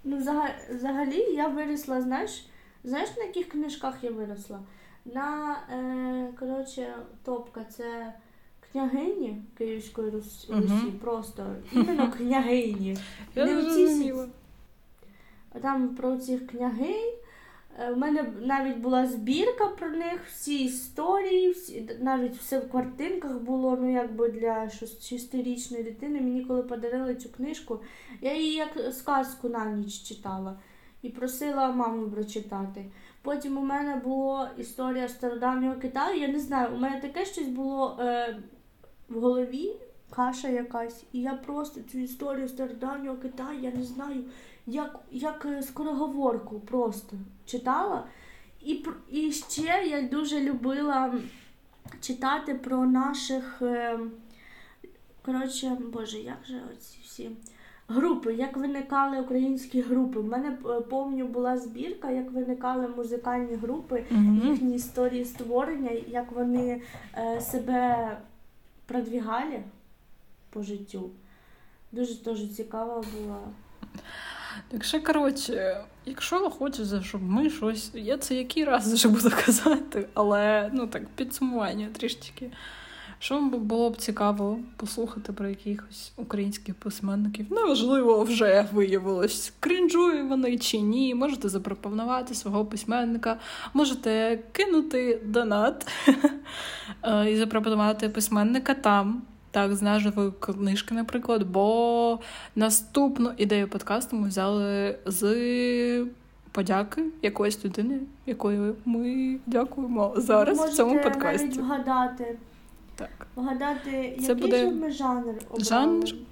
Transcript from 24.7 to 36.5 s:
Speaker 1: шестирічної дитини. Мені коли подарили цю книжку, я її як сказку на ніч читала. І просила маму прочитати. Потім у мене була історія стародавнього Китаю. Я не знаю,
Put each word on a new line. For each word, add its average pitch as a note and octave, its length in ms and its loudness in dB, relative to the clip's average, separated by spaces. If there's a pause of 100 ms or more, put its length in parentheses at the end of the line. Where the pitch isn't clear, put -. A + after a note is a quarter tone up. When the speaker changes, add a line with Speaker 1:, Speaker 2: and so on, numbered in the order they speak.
Speaker 1:
шестирічної A#3+ 720 -6
дитини. C4+ 380 -4
Мені B3+ 240 0
коли B3 180 0
подарили B3 520 -4
цю B3 140 -14
книжку, B3+ 500 -8 (420)
я C#4+ 160 -2
її D#4 160 0
як D4+ 400 -4
сказку B3+ 560 -2
на A3+ 160 -4
ніч G#3 380 -6
читала. F#3+ 560 -10 (420)
І B3 80 -10
просила C4 600 -2
маму A3+ 400 -2
прочитати. G3+ 760 -8 (360)
Потім C#4 360 -4
у C#4 40 -2
мене C#4 340 -2
була C4+ 600 -2
історія B3+ 520 -4
стародавнього B3+ 640 -2
Китаю. C#4+ 460 -2
Я C#4 60 0
не D4 120 0
знаю, B3+ 360 0